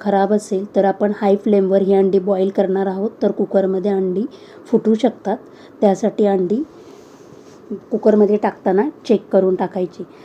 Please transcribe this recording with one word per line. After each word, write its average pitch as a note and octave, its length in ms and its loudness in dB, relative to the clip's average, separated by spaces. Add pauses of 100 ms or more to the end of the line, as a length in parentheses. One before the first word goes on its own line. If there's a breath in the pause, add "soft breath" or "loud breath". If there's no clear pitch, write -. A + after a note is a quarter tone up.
खराब G3 320 0
असेल, G3+ 420 -4
तर G3 100 4
आपण G3 300 0
हाय G3+ 200 2
फ्लेमवर G3 460 2
ही G3 120 2
अंडी G3 260 2
बॉईल F#3+ 300 0
करणार F#3+ 360 0
आहोत, G3 240 -4 (120)
तर G#3 100 2
कुकरमध्ये F#3+ 600 -2
अंडी F#3+ 340 -2 (400 loud breath)
फुटू - 280 0
शकतात. G#3+ 440 -2 (440 loud breath)
त्यासाठी G#3 440 0
अंडी G3 380 0 (1300 loud breath)
कुकरमध्ये G#3 460 2
टाकताना G#3 520 -2 (180)
चेक G#3 240 -2
करून F#3+ 240 2
टाकायची. F3+ 480 -6 (220 loud breath)